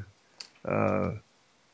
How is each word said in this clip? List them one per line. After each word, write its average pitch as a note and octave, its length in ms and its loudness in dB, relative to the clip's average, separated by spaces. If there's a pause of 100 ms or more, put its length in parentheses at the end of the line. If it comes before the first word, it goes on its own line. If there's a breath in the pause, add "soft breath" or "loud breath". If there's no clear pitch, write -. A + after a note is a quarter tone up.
(640)
uh, G2 460 2 (640)